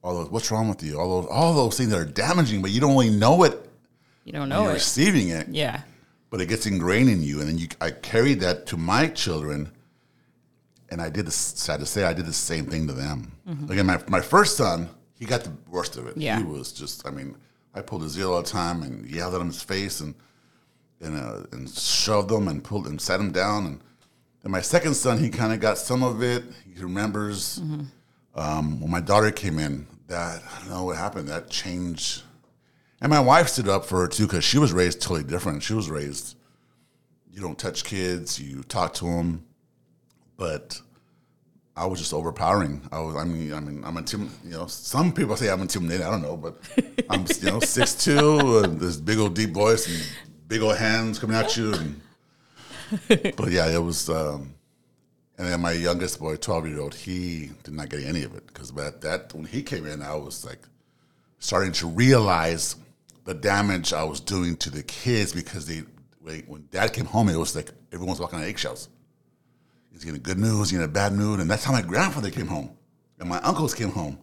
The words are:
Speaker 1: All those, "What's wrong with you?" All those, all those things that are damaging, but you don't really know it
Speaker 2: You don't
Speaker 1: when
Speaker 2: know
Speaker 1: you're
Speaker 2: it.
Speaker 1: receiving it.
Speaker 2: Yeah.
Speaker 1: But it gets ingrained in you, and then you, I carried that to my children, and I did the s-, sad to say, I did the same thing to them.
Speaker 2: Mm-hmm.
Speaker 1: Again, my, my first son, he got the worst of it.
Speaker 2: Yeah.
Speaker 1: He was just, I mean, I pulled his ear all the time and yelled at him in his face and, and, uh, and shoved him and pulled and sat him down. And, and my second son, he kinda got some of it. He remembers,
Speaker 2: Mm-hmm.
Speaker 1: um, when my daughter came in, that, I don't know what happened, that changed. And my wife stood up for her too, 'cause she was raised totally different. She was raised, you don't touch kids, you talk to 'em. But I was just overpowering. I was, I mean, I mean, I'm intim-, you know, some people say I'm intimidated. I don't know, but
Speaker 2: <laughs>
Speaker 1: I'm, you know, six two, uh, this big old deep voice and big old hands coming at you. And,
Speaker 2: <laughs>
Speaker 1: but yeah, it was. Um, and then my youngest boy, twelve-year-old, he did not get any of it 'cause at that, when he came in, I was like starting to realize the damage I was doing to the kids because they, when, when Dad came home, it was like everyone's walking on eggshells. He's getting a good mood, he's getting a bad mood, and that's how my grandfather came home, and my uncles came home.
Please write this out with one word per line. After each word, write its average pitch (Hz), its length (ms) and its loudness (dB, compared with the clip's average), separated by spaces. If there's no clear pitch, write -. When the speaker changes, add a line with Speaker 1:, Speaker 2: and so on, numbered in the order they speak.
Speaker 1:
All 90 120 -4
those, 82 140 -4
"What's 113 220 -2
wrong 110 160 2
with 95 160 -2
you?" 73 160 -4
All 92 220 0
those, - 100 -6
all 165 220 6
those 127 240 4
things 120 140 2
that 98 80 4
are 82 60 0
damaging, 113 560 2
but 98 100 0
you 117 100 2
don't 143 100 6
really 127 180 8
know 117 340 8
it - 260 4
Speaker 2:
You - 80 -14
don't 147 80 -6
Speaker 1:
when 139 80 -4
Speaker 2:
know 196 140 2
Speaker 1:
you're 196 80 2
Speaker 2:
it. - 40 2
Speaker 1:
receiving 143 540 4
it. 80 180 -4
Speaker 2:
Yeah. 139 340 -2
Speaker 1:
But 92 120 -4
it 90 60 0
gets 110 180 0
ingrained 98 440 4
in 92 140 4
you, 71 160 -2
and 76 80 -2
then 80 100 0
you, 82 100 -4
I 82 120 -2
carried 117 500 2
that 87 260 0
to - 100 -6
my 101 300 2
children, 76 640 -4
and 85 120 -6
I 80 80 -4
did 87 160 -2
the 82 40 -6
s-, - 280 -2
sad 73 220 -2
to 73 60 -6
say, 101 180 0
I 82 80 4
did 82 140 -2
the 80 80 -6
same 80 320 -2
thing 78 220 -2
to 69 60 -4
them. 67 380 -6
Speaker 2:
Mm-hmm. 143 240 -8
Speaker 1:
Again, 95 140 2
my, 90 240 2
my 95 120 4
first - 360 4
son, 85 320 0
he - 100 -16
got 117 220 -2
the 82 80 -10
worst 87 260 -4
of 62 120 -10
it. - 100 -10
Speaker 2:
Yeah. 135 200 -2
Speaker 1:
He 110 60 0
was 73 300 -8
just, - 340 -10
I 71 40 -8
mean, 69 260 -12
I 98 80 -10
pulled 87 220 -8
his 78 140 -8
ear 95 100 -2
all 90 140 2
the 85 80 -6
time 85 340 -2
and 60 260 -10
yelled 85 240 -6
at 92 40 -2
him 87 60 -2
in 85 100 -4
his - 100 -10
face 95 380 -4
and, 76 120 -10
and, 78 180 -8
uh, 55 320 -10
and 65 180 -12
shoved 104 640 2
him 104 160 2
and 73 160 -4
pulled 98 240 -6
and 73 140 -8
sat 92 180 0
him 101 120 0
down. 98 340 0
And, 71 160 -8
and 95 80 -4
my 90 100 2
second 165 340 4
son, 120 240 2
he 143 100 2
kinda 110 280 0
got 107 200 2
some 127 260 0
of 117 200 0
it. 123 200 0
He 90 80 -14
remembers, 104 760 -4
Speaker 2:
Mm-hmm. 151 220 -6
Speaker 1:
um, 76 400 -2
when 80 120 -4
my 85 100 0
daughter 104 300 6
came 85 280 -2
in, 71 280 -4
that, 85 360 -6
I - 160 -16
don't 95 100 -14
know 92 160 -6
what 87 120 -2
happened, 95 320 -6
that 82 200 -8
changed. 90 720 -6
And 143 80 2
my 151 100 8
wife 143 300 8
stood 113 180 0
up 98 180 4
for 92 160 2
her 87 60 4
too, 107 200 2
'cause 85 160 2
she - 140 4
was 143 140 6
raised 87 300 4
totally 80 220 -2
different. 73 400 -4
She 110 100 -4
was 101 160 -2
raised, 73 460 -8
you 95 100 -12
don't 85 160 -8
touch - 260 -4
kids, 90 560 -2
you 69 240 -10
talk 87 320 -2
to 90 120 -4
'em. 85 360 0
But 80 440 -6
I 82 80 -4
was 92 140 -2
just 78 140 -4
overpowering. 80 680 0
I 78 80 -6
was, 80 160 -6
I 73 100 -4
mean, 82 280 -4
I 76 80 -6
mean, 71 240 -10
I'm 82 100 -8
intim-, 90 340 -6
you 85 80 -14
know, 82 160 -8
some 156 460 0
people 107 240 0
say 110 120 0
I'm 92 120 0
intimidated. 87 440 -2
I 90 60 -2
don't 104 100 -2
know, 80 160 -6
but 82 240 -12
Speaker 2:
<laughs> - 240 -6
Speaker 1:
I'm, - 160 0
you - 100 0
know, - 80 -2
six - 360 2
two, 143 220 4
uh, 101 80 6
this 82 300 -2
big 92 200 0
old 104 180 2
deep 107 160 2
voice 92 360 4
and 82 140 -4
big 110 120 -2
old 107 160 4
hands 110 420 0
coming 110 180 0
at - 200 0
you. 107 160 0
And, 76 280 -6
Speaker 2:
<laughs> - 840 -2
Speaker 1:
but - 140 0
yeah, 85 180 4
it 85 120 2
was. 82 280 -2
Um, 73 440 -4
and 90 120 -6
then 87 100 0
my 85 140 0
youngest 87 460 0
boy, 78 180 -6
twelve-year-old, 78 580 -4
he 87 560 -8
did 73 100 -14
not 76 160 -10
get 73 140 -8
any 76 200 -4
of 58 120 -10
it - 180 -20
'cause 64 240 -16
at 71 240 -8
that, - 320 -6
when 78 120 -12
he 107 180 -6
came 85 220 -8
in, 73 160 -10
I 73 140 -8
was 73 300 -10
like - 200 -18
starting 95 340 0
to 85 140 -2
realize 90 880 4
the 92 80 -6
damage 98 580 2
I 78 140 -2
was 73 160 -6
doing 90 360 -2
to - 120 -6
the 73 140 -8
kids 113 500 0
because 82 320 -8
they, 80 180 -8
when, 80 260 -12
when 73 240 -18
Dad 98 220 0
came - 120 -4
home, 110 220 4
it 85 100 4
was 80 180 -2
like - 160 -8
everyone's 90 280 -6
walking 87 200 -6
on 82 60 -6
eggshells. - 420 -6
He's - 120 -20
getting 76 160 -8
a 62 40 -14
good 92 140 -2
mood, 107 220 2
he's 98 120 2
getting 87 140 2
a 76 40 -4
bad 101 240 2
mood, 104 260 0
and 85 100 0
that's 104 140 0
how 135 100 0
my 120 80 4
grandfather 110 480 0
came - 180 -4
home, 73 220 -4
and 87 80 -8
my 87 140 -2
uncles 156 320 0
came 101 180 -2
home. 73 320 -6